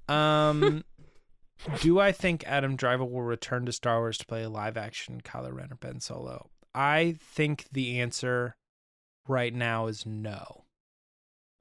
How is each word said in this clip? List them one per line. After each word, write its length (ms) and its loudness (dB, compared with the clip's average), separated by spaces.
Um, 760 4
<laughs> 520 -10
do 180 6
I 140 6
think 340 0
Adam 300 0
Driver 280 2
will 180 -4
return 440 -2
to 60 -2
Star 260 0
Wars 200 0
to 80 -10
play 180 -6
a 40 -6
live-action 760 -8
Kylo 300 -10
Ren 200 -12
or 40 -14
Ben 240 -12
Solo? 500 -12
I 460 2
think 520 -2
the 280 -2
answer 560 -2
right 260 0
now 360 0
is 180 -8
no. 580 -10